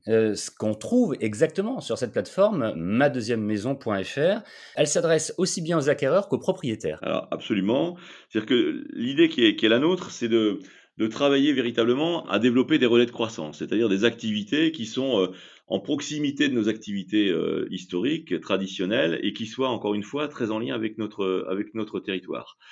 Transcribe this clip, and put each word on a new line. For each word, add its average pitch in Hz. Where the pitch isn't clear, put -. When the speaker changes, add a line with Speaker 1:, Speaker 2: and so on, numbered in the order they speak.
Speaker 1:
euh, 110
ce -
qu'on 110
trouve 240
exactement 156
sur -
cette 113
plateforme, 143
ma 110
deuxième 117
maison 107
point 101
F -
R. 190
Elle 147
s'adresse 160
aussi 180
bien 165
aux 139
acquéreurs 147
qu'aux 127
propriétaires. 110
Speaker 2:
Alors 78
absolument. 123
C'est-à-dire 110
que -
l'idée 139
qui 120
est, 107
qui 113
est -
la 117
nôtre, 180
c'est 120
de, 107
de 110
travailler 139
véritablement 123
à 101
développer 127
des 127
relais 120
de 117
croissance, 87
c'est-à-dire 104
des 98
activités 117
qui 123
sont... 127
Euh, 92
en 95
proximité 147
de 127
nos 107
activités, 101
euh, 80
historiques, 101
traditionnelles, 101
et 104
qui 110
soient, 127
encore 104
une 104
fois, 143
très 117
en 110
lien 127
avec 110
notre, 98
avec 101
notre 104
territoire. 85